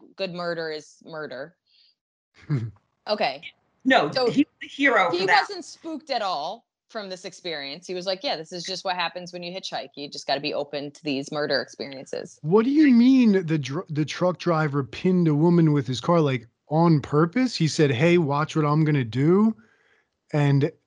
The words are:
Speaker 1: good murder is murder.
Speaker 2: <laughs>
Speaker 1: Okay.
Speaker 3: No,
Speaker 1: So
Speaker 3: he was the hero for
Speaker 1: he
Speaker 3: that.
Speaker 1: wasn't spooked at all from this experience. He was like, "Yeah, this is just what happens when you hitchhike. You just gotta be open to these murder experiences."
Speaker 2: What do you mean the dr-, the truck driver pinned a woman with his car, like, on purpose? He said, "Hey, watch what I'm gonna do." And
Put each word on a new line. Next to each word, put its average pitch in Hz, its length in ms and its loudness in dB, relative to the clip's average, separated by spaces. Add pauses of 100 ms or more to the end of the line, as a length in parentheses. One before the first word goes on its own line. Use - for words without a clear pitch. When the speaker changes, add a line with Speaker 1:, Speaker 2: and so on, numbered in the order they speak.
(160)
Speaker 1:
good 190 180 -8
murder 170 380 -6
is 156 320 -14
murder. 147 520 -14 (920)
Speaker 2:
<laughs> 139 120 -2 (460)
Speaker 1:
Okay. 175 340 -4 (420)
Speaker 3:
No, 202 280 2
Speaker 1:
So 247 180 -2
Speaker 3:
he 175 140 2
was - 180 -10
the 311 60 -16
hero 233 420 2
for 349 80 -2
Speaker 1:
he 381 80 -2
Speaker 3:
that. 349 240 4
Speaker 1:
wasn't 370 160 -14
spooked - 460 -14
at 240 100 -4
all 185 460 -6 (240)
from 202 180 -12
this 185 160 -14
experience. 156 600 -12
He 185 80 -8
was 180 100 -8
like, 190 180 -6
"Yeah, 262 120 -4
this 156 160 -12
is 175 120 -10
just 185 220 -10
what 180 100 -4
happens 175 380 -8
when 175 80 -14
you 175 100 -10
hitchhike. 160 440 -10
You 143 120 -12
just 143 200 -14
gotta 139 120 -2
be 143 140 -6
open 143 380 -8
to - 120 -20
these 139 280 -6
murder 147 300 -2
experiences." - 800 -12
Speaker 2:
What 190 200 2
do 247 60 0
you 294 240 6
mean 233 540 6
the 160 100 0
dr-, 139 320 -6
the 151 160 -2
truck 175 320 -2
driver 156 460 0
pinned 180 440 0
a 151 60 4
woman 160 400 6
with 143 140 0
his 127 120 -4
car, 170 220 2
like, 131 260 0 (220)
on 160 320 4
purpose? 170 540 0
He 165 120 0
said, 147 220 2
"Hey, 165 300 2
watch 143 360 -2
what 156 100 2
I'm 151 200 2
gonna 147 180 2
do." 165 520 2 (760)
And 143 400 2 (160)